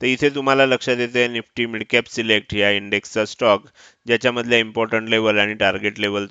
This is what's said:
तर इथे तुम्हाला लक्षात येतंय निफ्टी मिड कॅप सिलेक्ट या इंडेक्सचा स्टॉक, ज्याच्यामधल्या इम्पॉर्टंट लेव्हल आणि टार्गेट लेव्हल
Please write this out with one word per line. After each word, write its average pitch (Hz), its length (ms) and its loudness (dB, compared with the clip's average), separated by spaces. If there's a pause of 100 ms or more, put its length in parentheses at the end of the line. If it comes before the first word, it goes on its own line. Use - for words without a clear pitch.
तर 123 40 -4
इथे 131 240 2
तुम्हाला 135 360 2
लक्षात 127 340 0
येतंय 123 280 0
निफ्टी 120 380 -6
मिड 110 240 -6
कॅप 120 180 0
सिलेक्ट 110 460 -2
या 101 180 2
इंडेक्सचा 101 540 -2
स्टॉक, 104 380 0 (440)
ज्याच्यामधल्या 120 520 2
इम्पॉर्टंट 113 500 -2
लेव्हल 110 280 2
आणि 104 160 2
टार्गेट 101 460 -2
लेव्हल 101 320 -2